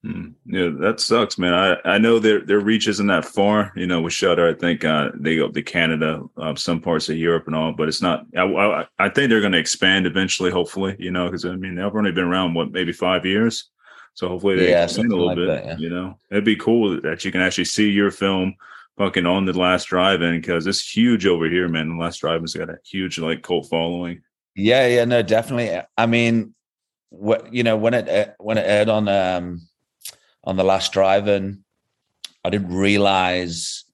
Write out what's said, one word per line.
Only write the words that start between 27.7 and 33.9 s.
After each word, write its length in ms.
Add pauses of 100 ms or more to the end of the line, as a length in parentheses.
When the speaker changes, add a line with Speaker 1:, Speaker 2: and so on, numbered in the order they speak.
Speaker 2:
when 200
it, 120
uh, 300
when 220
it 80
aired 200
on, 200
um, 540 (880)
on 100
The 60
Last 300
Drive-In, 720 (800)
I 80
didn't 200
realize 1120 (100)